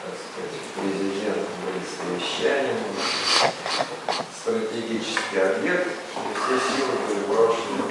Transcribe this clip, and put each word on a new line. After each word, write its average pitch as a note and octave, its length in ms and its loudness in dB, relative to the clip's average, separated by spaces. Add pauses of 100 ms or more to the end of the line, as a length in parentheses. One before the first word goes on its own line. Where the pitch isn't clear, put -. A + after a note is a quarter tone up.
так F#2 160 -8
сказать, F2+ 400 -8
у - 220 -8
президента G2 680 0 (160)
были F2+ 240 -4
совещания, E2+ 880 0 (1700)
стратегический A2+ 1000 0
объект, F3+ 480 2
и - 480 -6
все B2+ 200 2 (120)
силы C3 260 2 (140)
были G2+ 180 0
брошены A#2 640 4